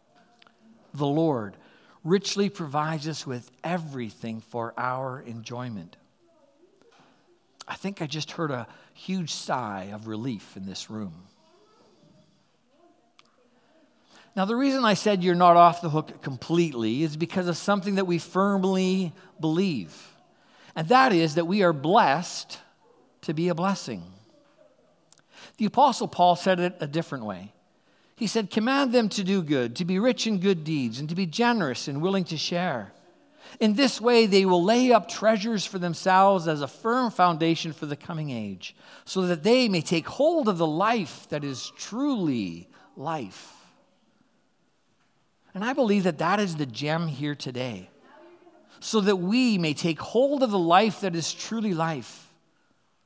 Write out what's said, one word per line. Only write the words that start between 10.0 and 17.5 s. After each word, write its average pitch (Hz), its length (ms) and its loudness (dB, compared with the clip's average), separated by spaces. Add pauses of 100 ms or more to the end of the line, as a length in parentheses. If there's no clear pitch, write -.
relief 110 480 -8
in 95 100 -12
this - 240 -12
room. 95 340 -12 (3000)
Now, 190 100 0
the 226 100 0
reason 262 300 2
I 208 80 4
said 190 300 2
you're 180 100 4
not 175 220 8
off 170 260 8
the 165 80 -4
hook 151 320 -4
completely 135 840 -2
is 151 140 -4
because 175 300 -4
of 165 100 -2